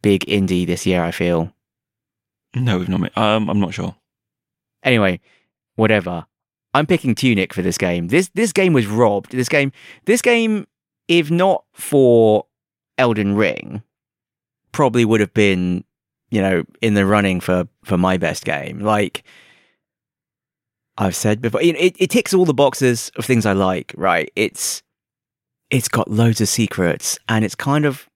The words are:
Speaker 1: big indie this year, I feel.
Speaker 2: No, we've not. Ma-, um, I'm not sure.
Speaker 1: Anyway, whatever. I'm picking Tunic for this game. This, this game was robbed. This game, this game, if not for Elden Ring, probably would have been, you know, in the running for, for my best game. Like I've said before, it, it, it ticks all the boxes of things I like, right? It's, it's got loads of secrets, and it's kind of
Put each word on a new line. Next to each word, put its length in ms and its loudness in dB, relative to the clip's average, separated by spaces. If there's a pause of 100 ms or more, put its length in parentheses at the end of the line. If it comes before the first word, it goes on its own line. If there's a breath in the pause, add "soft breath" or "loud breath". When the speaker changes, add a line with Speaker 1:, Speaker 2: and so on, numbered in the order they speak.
Speaker 1:
big 240 2
indie 420 0
this 180 -4
year, 180 0
I 80 -2
feel. 420 -2 (1000)
Speaker 2:
No, 260 0
we've 100 -6
not. 100 0
Ma-, 360 0
um, 140 -2
I'm 120 0
not 120 -4
sure. 220 -8 (880)
Speaker 1:
Anyway, 380 0 (540)
whatever. 500 0 (480)
I'm 120 2
picking 300 0
Tunic 380 0
for 80 -4
this 160 -2
game. 320 -2
This, 240 2
this 180 -2
game 220 2
was 140 2
robbed. 440 0
This 180 -2
game, 220 0 (340 loud breath)
this 160 2
game, 460 0 (400)
if 240 2
not 320 2 (100)
for 720 4 (520)
Elden 380 0
Ring, 480 -4 (880)
probably 320 2
would 160 2
have 120 -2
been, 520 0 (440)
you 120 0
know, 240 0 (160)
in 120 0
the 120 2
running 340 2
for, 300 -2 (160)
for 120 0
my 200 2
best 260 -4
game. 360 -8
Like 440 -2 (1700 soft breath)
I've 180 -2
said 260 -2
before, 200 -2
it, 140 2
it, 240 0
it 100 0
ticks 240 0
all 120 4
the 80 0
boxes 640 0
of 100 -8
things 200 0
I 80 2
like, 440 -2
right? 380 0
It's, 480 -4 (840)
it's 180 0
got 220 -2
loads 320 2
of 80 0
secrets, 680 -2 (120)
and 160 0
it's 100 -6
kind 300 -2
of 300 -4